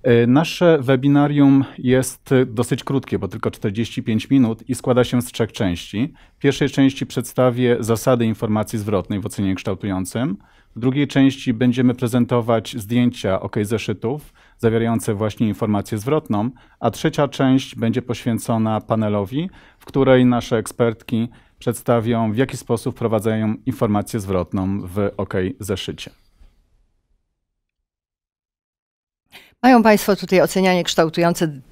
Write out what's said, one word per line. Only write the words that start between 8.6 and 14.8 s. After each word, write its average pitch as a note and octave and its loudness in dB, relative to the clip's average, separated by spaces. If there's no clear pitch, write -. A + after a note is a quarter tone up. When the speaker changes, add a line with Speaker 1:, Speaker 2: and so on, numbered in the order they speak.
Speaker 1:
zwrotnej G2+ -4
w G#2 -10
ocenie G2 -4
kształtującym. G2+ -6
W - -12
drugiej C3 0
części C3+ 2
będziemy B2 2
prezentować A#2+ 0
zdjęcia A2+ 0
Okej G#2 -4
Zeszytów, A2+ -4
zawierające A2+ 0